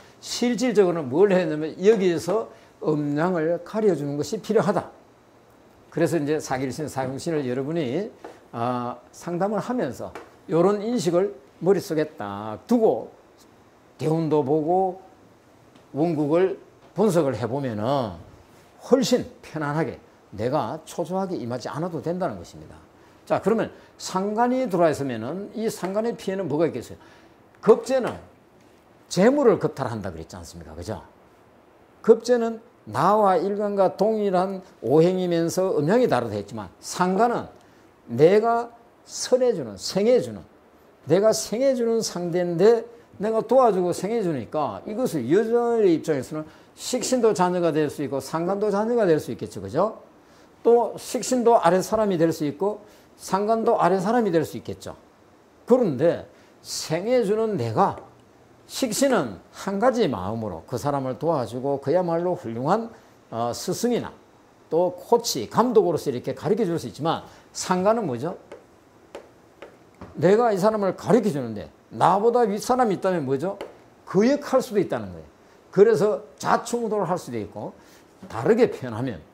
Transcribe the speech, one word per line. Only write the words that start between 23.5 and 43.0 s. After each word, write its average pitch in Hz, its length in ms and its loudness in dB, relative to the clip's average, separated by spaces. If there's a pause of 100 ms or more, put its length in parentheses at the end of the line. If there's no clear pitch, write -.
상관이 226 720 -2
들어와 175 200 4
있으면은 139 640 -6
이 220 160 -4
상관의 196 480 -4
피해는 190 300 -6
뭐가 151 200 0
있겠어요? 107 300 -8 (640)
급제는 233 540 2 (920)
재물을 233 520 4
급탈한다 113 520 -4
그랬지 80 260 -14
않습니까? 82 380 -16
그죠? 87 280 -10 (1000)
급제는 226 600 2 (240)
나와 185 500 4
일간과 196 600 0
동일한 196 680 0 (180)
오행이면서 170 960 2
음양이 196 300 2
다르다 120 260 0
했지만 104 360 -8 (100)
상관은 190 680 0 (600)
내가 214 640 4 (380)
선해주는, 190 680 0
생해주는, 185 600 0 (680)
내가 202 280 4
생해주는 233 680 0
상대인데 175 840 2 (320)